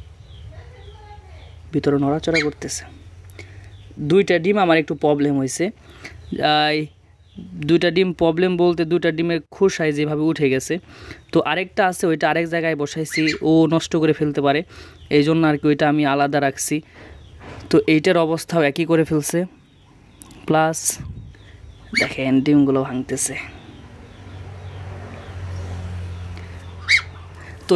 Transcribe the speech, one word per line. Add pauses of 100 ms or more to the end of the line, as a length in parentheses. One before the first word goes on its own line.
(1700)
ভিতরে
নড়াচড়া
করতেছে। (1300)
দুইটা
ডিম
আমার
একটু (100)
problem
হয়েছে, (1080)
এই (920)
দুইটা
ডিম (120)
problem
বলতে (100)
দুইটা
ডিমের (160)
খোসায়
যেভাবে
উঠে
গেছে। (560)
তো (140)
আরেকটা
আছে,
ওইটা
আরেক
জায়গায়
বসাইছি, (280)
ও (220)
নষ্ট (100)
করে
ফেলতে
পারে, (580)
এই
জন্য
আর
কি
ওইটা
আমি (100)
আলাদা
রাখছি। (920)
তো (180)
এইটার
অবস্থাও
একই
করে
ফেলছে, (1040)
Plus (1200)
দেখেন (120)
ডিমগুলো
ভাঙতেছে। (4000)
তো